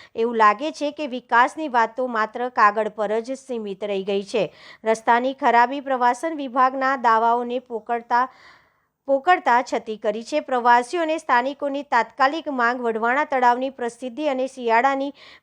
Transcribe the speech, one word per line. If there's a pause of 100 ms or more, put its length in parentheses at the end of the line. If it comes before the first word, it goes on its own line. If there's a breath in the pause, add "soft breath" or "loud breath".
(160 loud breath)
એવું
લાગે
છે
કે
વિકાસની
વાતો
માત્ર
કાગળ
પર
જ
સીમિત
રહી
ગઈ
છે. (360 loud breath)
રસ્તાની
ખરાબી
પ્રવાસન
વિભાગના
દાવાઓને
પોકળતા, (840 soft breath)
પોકળતા
છતી
કરી
છે.
પ્રવાસીઓ
અને
સ્થાનિકોની
તાત્કાલિક
માંગ,
વઢવાણા
તળાવની
પ્રસિદ્ધિ
અને
શિયાળાની (340 loud breath)